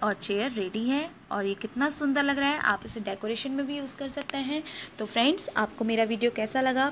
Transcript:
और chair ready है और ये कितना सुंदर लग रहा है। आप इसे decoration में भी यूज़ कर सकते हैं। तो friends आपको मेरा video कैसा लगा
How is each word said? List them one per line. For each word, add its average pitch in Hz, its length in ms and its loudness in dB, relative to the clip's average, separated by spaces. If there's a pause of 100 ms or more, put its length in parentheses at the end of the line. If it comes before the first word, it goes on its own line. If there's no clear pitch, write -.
और 208 120 2
chair 202 360 0
ready 214 380 -2
है 294 220 0 (200)
और 202 160 0
ये 196 80 0
कितना 247 340 -2
सुंदर 294 340 2
लग 277 160 2
रहा 277 100 4
है। 294 100 2
आप - 260 0
इसे 226 160 -8
decoration 214 500 -4
में 277 160 0
भी 285 120 -4
यूज़ 269 180 -6
कर 277 120 -6
सकते 277 300 -6
हैं। 285 240 -2 (360)
तो 214 80 -2
friends 262 500 2
आपको 214 280 0
मेरा 226 200 4
video 226 260 2
कैसा 226 300 0
लगा 262 320 4